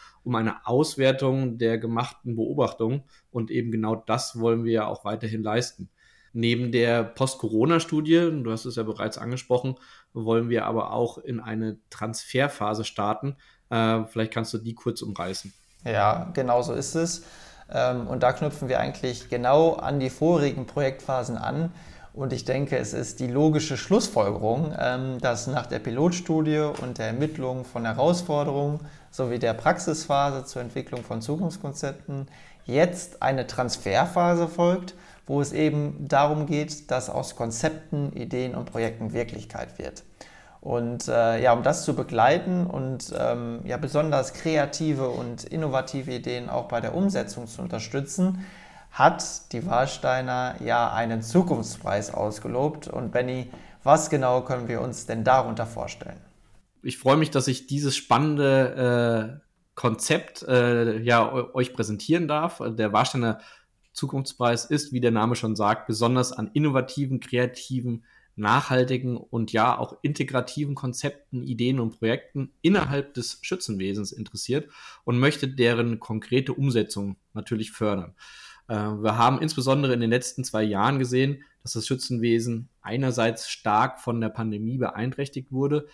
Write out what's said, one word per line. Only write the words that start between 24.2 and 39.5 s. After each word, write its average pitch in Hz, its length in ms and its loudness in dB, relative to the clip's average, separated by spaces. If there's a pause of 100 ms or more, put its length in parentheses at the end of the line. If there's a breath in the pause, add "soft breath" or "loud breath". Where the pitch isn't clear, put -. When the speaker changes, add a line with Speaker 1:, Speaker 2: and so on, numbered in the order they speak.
Speaker 2:
ähm, 127 420 -2
dass 120 280 -2
nach 131 180 -2
der 123 140 -4
Pilotstudie 156 880 2 (100)
und 127 160 -6
der 110 120 -4
Ermittlung 127 580 -4
von 117 180 -6
Herausforderungen 147 960 2 (300 loud breath)
sowie 123 280 -2
der 117 140 2
Praxisphase 143 920 0
zur - 160 -8
Entwicklung 120 400 -8
von 117 180 -8
Zukunftskonzepten 139 1080 -6 (380 loud breath)
jetzt - 580 0
eine 131 240 0
Transferphase 170 1040 2
folgt, 175 460 0 (320 loud breath)
wo 139 140 0
es 143 120 -2
eben 147 560 0
darum 147 380 4
geht, 147 440 -4
dass 127 180 -2
aus - 280 -6
Konzepten, 143 760 -4
Ideen 127 420 -6
und 120 100 -6
Projekten 113 480 -4
Wirklichkeit - 640 -8